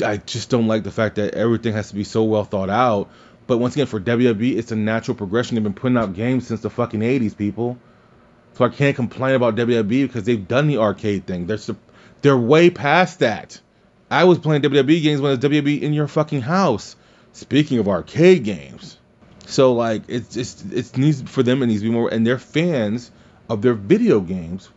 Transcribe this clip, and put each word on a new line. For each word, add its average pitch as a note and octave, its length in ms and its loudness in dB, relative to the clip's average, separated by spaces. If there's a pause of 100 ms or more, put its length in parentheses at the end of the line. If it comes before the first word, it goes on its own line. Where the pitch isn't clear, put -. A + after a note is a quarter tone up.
I G#2+ 120 -2
just - 340 -10
don't A#2 160 2
like A2 160 0
the F#2+ 80 -8
fact G#2+ 260 -2
that G2+ 180 -2
everything A2 400 0
has G#2+ 160 -6
to - 40 -14
be G2+ 80 -4
so A2 220 -2
well A2 200 0
thought F#2+ 260 -4
out. A2 400 0 (360)
But B2 120 0
once B2 160 -2
again, C#3 120 0
for A2 140 -6
W A#2 280 2
W A#2 240 0
E, E3+ 60 -2
it's A2+ 140 -6
a A2+ 40 -4
natural A2 400 -2
progression. A2 380 -4
They've A2 80 0
been G#2 120 -4
putting B2+ 240 0
out G2+ 160 -2
games A#2+ 320 -2
since A2+ 160 -6
the G#2 80 -6
fucking A#2 320 -4
eighties, A#2 320 0
people. A2 440 -6 (760)
So B2+ 100 2
I A2+ 60 4
can't C#3 260 0
complain C3 400 0
about A#2+ 200 2
W A#2+ 200 2
W A#2 280 0
E - 20 0
because A2+ 180 -8
they've G#2 240 -2
done C#3 180 2
the D3 120 2
arcade G2+ 480 0
thing. F2 200 -6
They're G#2 120 -4
sup-, G#2+ 180 -10 (460)
they're C#3 140 6
way D#3 340 6
past F3 500 0
that. A2 400 -2 (500)
I D3 140 4
was F3+ 140 6
playing D3+ 240 0
W C#3+ 200 4
W D3+ 160 4
E - 20 -2
games D3 200 0
when C#3+ 100 0
it C#3 40 0
was A#2+ 60 -2
W C#3+ 200 2
W C#3+ 160 0
E - 80 -4
in D3+ 80 -2
your D3 160 -2
fucking D3+ 320 -2
house. D3 560 -2 (380)
Speaking C3+ 440 0
of G2+ 80 0
arcade C3 560 4
games. C#2+ 560 -10 (480)
So, C3 260 4
like, A2+ 360 0
it's, A#2 280 -8
it's, - 260 -10
it - 360 -6
needs, C#3 240 2
for - 200 -2
them, B2+ 200 0
it B2 60 0
needs G#2+ 120 0
to A2 80 -2
be A#2 40 0
more, A2+ 180 0
and A2+ 160 0
their B2 120 0
fans B2 720 -4 (380)
of G#2+ 140 -4
their B2 100 4
video B2 480 2
games F2 560 -8